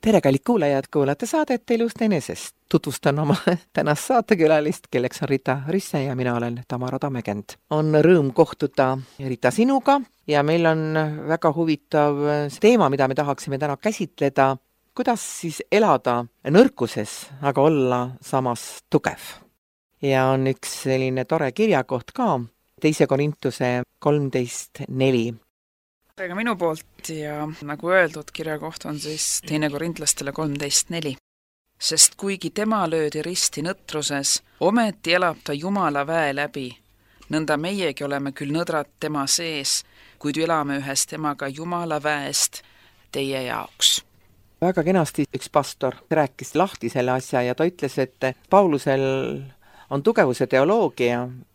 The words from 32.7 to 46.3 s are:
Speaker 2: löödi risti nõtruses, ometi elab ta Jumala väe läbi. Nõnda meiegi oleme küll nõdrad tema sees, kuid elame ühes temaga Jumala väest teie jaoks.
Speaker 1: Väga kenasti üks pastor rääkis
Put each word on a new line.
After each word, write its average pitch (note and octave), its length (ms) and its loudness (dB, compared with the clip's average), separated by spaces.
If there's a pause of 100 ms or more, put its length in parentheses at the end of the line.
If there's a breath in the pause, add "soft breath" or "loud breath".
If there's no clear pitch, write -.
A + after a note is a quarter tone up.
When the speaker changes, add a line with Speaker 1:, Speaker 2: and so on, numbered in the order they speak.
Speaker 2:
löödi D3+ 320 -2
risti E3+ 400 -4
nõtruses, D3 720 -4 (260 soft breath)
ometi G3+ 560 0
elab F3 220 0 (100)
ta D3 80 -4
Jumala D#3 520 -2
väe D#3 280 0
läbi. C#3+ 300 -6 (640 soft breath)
Nõnda D3+ 240 0
meiegi E3 480 -4
oleme C#3 320 -4
küll C#3+ 160 -8
nõdrad D#3+ 380 -2 (100)
tema D3+ 320 -4
sees, D#3+ 540 -4 (340 soft breath)
kuid D3 240 -2
elame D3 380 0
ühes C#3 260 -4
temaga D3 400 -6
Jumala E3 560 -6
väest D3 640 -4 (500 soft breath)
teie C3+ 300 -4
jaoks. - 560 -2 (580)
Speaker 1:
Väga F3 240 2
kenasti E3 400 2 (140)
üks - 100 -10
pastor - 540 -2 (100)
rääkis C#3+ 480 -2